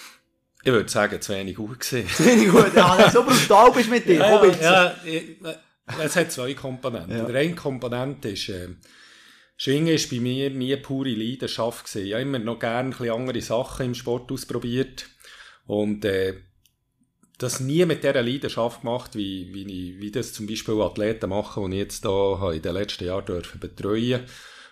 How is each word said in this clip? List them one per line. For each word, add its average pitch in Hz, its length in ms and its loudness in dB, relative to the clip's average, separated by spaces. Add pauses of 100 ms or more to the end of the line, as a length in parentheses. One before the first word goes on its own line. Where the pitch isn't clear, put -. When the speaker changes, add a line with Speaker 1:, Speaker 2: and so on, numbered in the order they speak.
(640)
Speaker 1:
Ich 135 80 2
würde 107 180 2
sagen, 104 320 0
zu - 120 -6
wenig 98 220 -6
gut 113 260 -12
gewesen. 113 280 -4
Speaker 2:
Zu 160 160 2
wenig 220 240 6
gut? 202 240 6
Ja, 185 380 8
so 240 100 6
brutal 240 520 8
bist 233 160 2
du - 20 0
mit 240 160 0
dir. 180 80 8
Speaker 1:
<laughs> 156 60 4
Ja, 208 180 6
Speaker 2:
Komm 196 100 10
jetzt. 160 140 2
Speaker 1:
ja, 175 320 6 (100)
ich, 160 320 -6 (640)
es 156 160 0
hat 165 160 0
zwei 127 200 -6
Komponenten. 127 640 -8
Speaker 2:
Ja. 113 60 -4
Speaker 1:
Der 120 160 -2
eine 170 160 0
Komponent 131 680 -6
ist, 101 240 -6
äh, 90 180 -10 (880)
Schwingen 156 400 0
ist - 140 -4
bei 123 100 -4
mir 131 300 -2
nie 135 260 -4
pure 135 340 -6
Leidenschaft 117 760 -6
gewesen. 98 200 -8
Ich 98 80 -6
habe 120 100 -4
immer 139 160 -4
noch 113 200 -6
gerne 123 300 -4
ein - 0 -
bisschen 120 220 -6
andere 120 300 -4
Sachen 127 440 -4
im 123 100 -4
Sport 120 340 -6
ausprobiert. 127 760 -6 (600)
Und, 104 380 -2
äh, 95 380 -2 (960)
das 127 240 -6
nie 151 240 2
mit 151 180 -2
dieser 139 180 2
Leidenschaft 120 600 -4
gemacht, 120 340 -6
wie, 95 380 -8
wie 98 80 -12
ich, 92 400 -12
wie 104 100 -10
das 117 220 -6
zum 107 140 -10
Beispiel 110 340 -4
Athleten 107 480 -2
machen, 101 420 -6
die 95 60 -4
ich 101 60 -2
jetzt - 200 -12
da 110 60 -4
habe 98 480 0
in 80 40 -8
den 87 120 -6
letzten 98 320 -6
Jahren 95 200 -6
dürfen 87 360 -8
betreuen. 113 640 -4 (460)